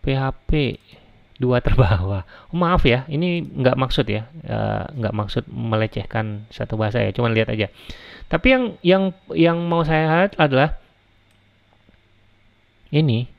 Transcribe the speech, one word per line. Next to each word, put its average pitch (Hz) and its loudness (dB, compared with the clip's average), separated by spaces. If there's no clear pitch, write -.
P 135 -2
H 135 -2
P 143 0
dua 123 2
terbawah. 95 2
Oh, 160 -4
maaf 175 2
ya, 131 2
ini 170 -2
nggak 127 0
maksud 131 0
ya, 107 -6
eh, 107 -4
nggak 110 -4
maksud 107 -4
melecehkan 110 -4
satu 117 -8
bahasa 110 -2
ya, 104 -2
cuman 117 0
lihat 110 0
aja. 107 -4
Tapi - 0
yang, 254 2
yang, 190 4
yang 170 4
mau 170 0
saya 160 2
lihat - -8
adalah 143 2
ini 135 2